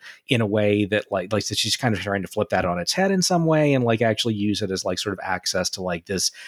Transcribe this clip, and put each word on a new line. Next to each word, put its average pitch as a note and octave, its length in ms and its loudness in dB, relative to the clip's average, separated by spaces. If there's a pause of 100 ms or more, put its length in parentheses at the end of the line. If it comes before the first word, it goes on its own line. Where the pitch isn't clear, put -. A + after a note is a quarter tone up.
(280)
in A#2+ 140 4
a A2 40 2
way G#2 400 2
that, G2+ 260 -2
like, G2 220 -2
like, G#2 120 0
that G#2+ 120 -4
she's - 180 0
kind A#2 200 0
of F2+ 60 -4
trying G2 200 -2
to F2 60 -6
flip - 220 -2
that F#2 160 2
on F2 120 0
its - 160 -2
head F#3+ 180 2
in F#3 100 2
some F3 240 2
way D3+ 280 4
and, B2+ 100 2
like, A#2 180 2
actually A2+ 340 0
use G#2 260 0
it G2 80 -2
as, F#2 160 -2
like, F#2 140 -2
sort G2+ 140 -4
of F2+ 100 -8
access F#2 480 -2
to, G2 100 -10
like, F2 240 -4
this, F#2+ 260 -2 (160)